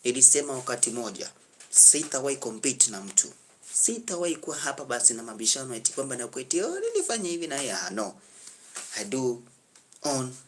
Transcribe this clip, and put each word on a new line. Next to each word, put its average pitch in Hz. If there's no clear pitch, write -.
nilisema 135
wakati 127
moja, 110
sitawahi 139
compete 120
na 101
mtu. -
Sitawahi 175
kuwa 151
hapa 139
basi 123
na 113
mabishano 113
eti 113
kwamba 135
na 120
kweti, 131
"Oh, 349
nilifanya 330
hivi 170
na 143
ya, 92
no. 98
I 208
do 127
on 131